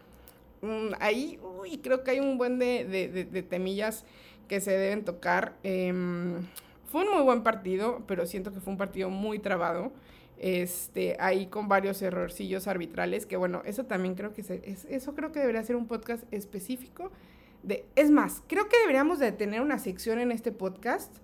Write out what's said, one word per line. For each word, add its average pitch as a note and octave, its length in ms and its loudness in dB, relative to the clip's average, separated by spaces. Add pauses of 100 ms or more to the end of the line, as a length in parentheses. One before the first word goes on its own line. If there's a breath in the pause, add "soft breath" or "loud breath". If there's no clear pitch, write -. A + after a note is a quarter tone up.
(640 loud breath)
Mm, A3 380 -2
ahí, A#3 420 0
uy, F#4 360 -10
creo B3+ 260 0
que B3+ 80 2
hay C4+ 80 2
un C4+ 180 2
buen B3 200 0
de, B3 260 2
de, F#3+ 240 0
de, F3+ 160 -4
de F#3 180 -4
temillas G3 600 -2 (440 loud breath)
que G3 120 0
se F#3+ 120 0
deben G3 320 2
tocar. F3 580 0
Em, F3+ 840 0 (400 loud breath)
fue E4 180 0
un G#4 100 2
muy E4 80 6
buen B3 200 6
partido, G#3+ 640 0
pero F3 200 0
siento G3 260 -6
que G3 80 -10
fue G3 120 -6
un F#3+ 60 -4
partido F#3+ 320 -2
muy G#3 280 -2
trabado. F#3 540 0 (460 loud breath)
Este, F3+ 800 0
ahí F#3+ 260 2
con G#3 220 -6
varios G3 340 2
errorcillos F#3 640 -4
arbitrales, F3+ 600 -2
que G3 100 -4
bueno, F3+ 280 0
eso G#3 220 -4
también F#3 300 -2
creo G#3 160 -6
que G#3+ 100 -12
se, F3+ 260 -8
es, G3 180 -10
eso C#4 280 -6
creo D4+ 160 -4
que D4+ 80 -6
debería A3+ 240 2
ser A#3+ 140 0
un A#3 100 -2
podcast A#3 460 -6
específico G#3+ 800 -8 (500 loud breath)
de, G3 320 -4
es D4 160 10
más, A3+ 380 6
creo G#4 200 2
que A#4+ 100 8
deberíamos D#4 400 4
de A#3+ 140 4
tener G#3 280 -2
una C#4 180 0
sección A3 400 -2
en B3 140 2
este A#3 180 -2
podcast, G3+ 720 -4